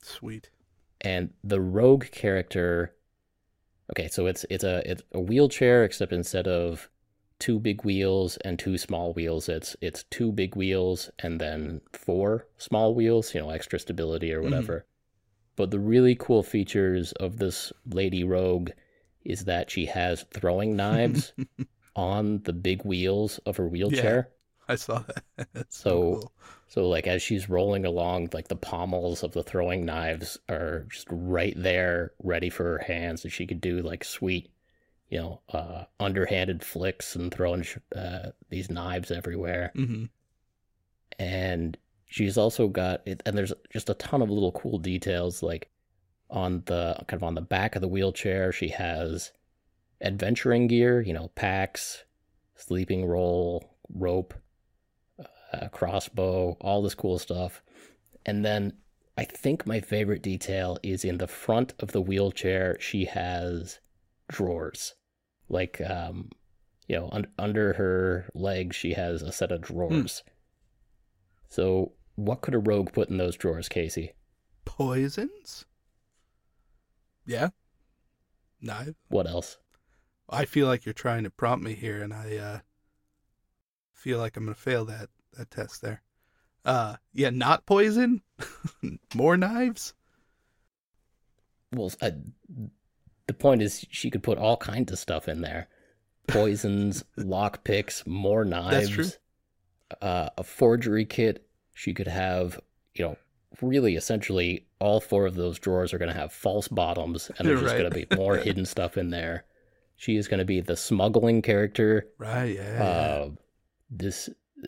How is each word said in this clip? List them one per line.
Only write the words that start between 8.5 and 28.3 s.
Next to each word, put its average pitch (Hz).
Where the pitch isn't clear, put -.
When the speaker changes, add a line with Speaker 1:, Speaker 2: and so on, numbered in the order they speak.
Speaker 2:
two 95
small 85
wheels, 82
it's, 80
it's -
two 113
big 98
wheels 95
and 82
then 78
four 101
small 110
wheels, 113
you 80
know, 76
extra 80
stability 82
or 80
Speaker 1:
Mm-hmm. 131
Speaker 2:
whatever. 110
But 95
the 101
really 123
cool 117
features 95
of 95
this -
lady 92
rogue 90
is 98
that 87
she 90
has 87
throwing 98
Speaker 1:
<laughs> -
Speaker 2:
knives 110
on 104
the 85
big 92
wheels 98
of 101
her 90
wheelchair. 117
Speaker 1:
Yeah, -
I 120
saw 113
that. -
<laughs> -
That's -
Speaker 2:
So, -
Speaker 1:
so 87
cool. 113
Speaker 2:
so, 90
like, 82
as 92
she's 98
rolling 95
along, 87